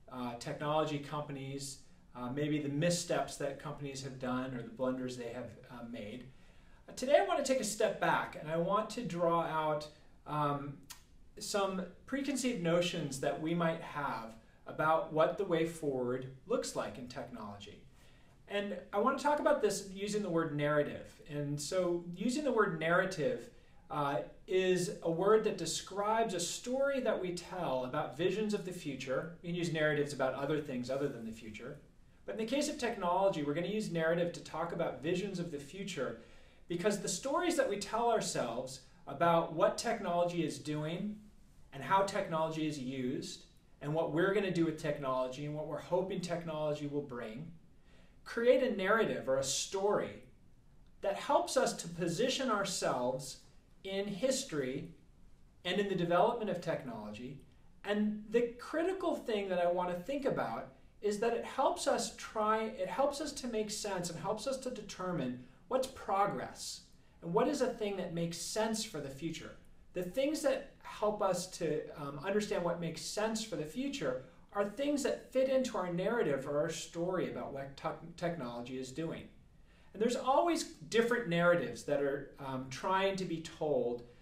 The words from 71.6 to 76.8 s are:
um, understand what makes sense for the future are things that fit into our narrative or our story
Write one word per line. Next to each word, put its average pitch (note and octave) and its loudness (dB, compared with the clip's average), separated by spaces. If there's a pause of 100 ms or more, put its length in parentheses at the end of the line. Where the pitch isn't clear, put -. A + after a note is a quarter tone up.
um, C#3+ -6
understand G3 2
what E3+ 0
makes E3 -4
sense A3 -2
for - -4
the D3+ -2
future D3+ -2 (280)
are G3+ 2
things C#4 0
that - -2
fit C4 4
into C4 4
our F3+ 0
narrative F3 2
or D3 2
our D#3+ 2
story E3+ -2